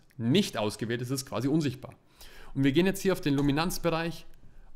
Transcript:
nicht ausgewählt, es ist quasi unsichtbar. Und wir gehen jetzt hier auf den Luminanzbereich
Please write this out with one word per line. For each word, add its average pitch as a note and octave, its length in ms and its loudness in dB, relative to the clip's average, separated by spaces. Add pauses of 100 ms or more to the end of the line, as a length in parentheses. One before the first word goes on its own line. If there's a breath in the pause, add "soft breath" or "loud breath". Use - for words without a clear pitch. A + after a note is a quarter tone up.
(160)
nicht B2+ 400 2
ausgewählt, A2 460 -2
es B2 80 -4
ist C3 160 -4
quasi A2+ 220 -2
unsichtbar. D3 480 0 (580 loud breath)
Und C3+ 100 0
wir C#3 80 6
gehen E3 140 4
jetzt F#3+ 160 0
hier F#3+ 120 2
auf F3+ 80 -2
den C#3+ 120 2
Luminanzbereich D#3+ 920 0 (480 soft breath)